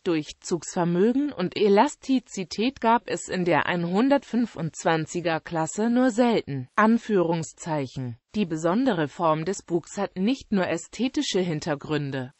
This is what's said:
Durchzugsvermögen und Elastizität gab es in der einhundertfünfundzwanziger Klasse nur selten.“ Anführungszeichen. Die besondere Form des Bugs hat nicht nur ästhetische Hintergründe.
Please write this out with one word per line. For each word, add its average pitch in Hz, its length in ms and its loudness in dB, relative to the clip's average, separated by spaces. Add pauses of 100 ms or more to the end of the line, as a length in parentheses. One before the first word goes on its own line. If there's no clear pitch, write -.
Durchzugsvermögen 185 1300 0
und - 260 -4
Elastizität 214 1200 0
gab 233 300 2
es - 180 -8
in 185 160 -2
der 156 220 2
einhundertfünfundzwanziger 175 1700 0
Klasse 175 500 -2
nur 254 200 4
selten.“ 196 560 0 (100)
Anführungszeichen. 165 1400 0 (180)
Die 208 120 0
besondere 165 600 0
Form 160 380 0
des 190 180 -6
Bugs - 340 -4
hat 202 200 -4
nicht 214 340 -2
nur 185 160 2
ästhetische 226 720 -2
Hintergründe. 147 1000 -4